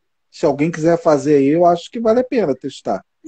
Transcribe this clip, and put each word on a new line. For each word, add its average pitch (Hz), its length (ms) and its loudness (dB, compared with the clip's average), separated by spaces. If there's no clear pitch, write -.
se - 160 -6
alguém 143 240 0
quiser 165 320 -2
fazer 147 360 2
aí, 135 100 2
eu 165 180 2
acho 175 240 0
que 240 100 -10
vale 226 200 0
a 254 40 -2
pena 208 300 -2
testar. 120 500 -8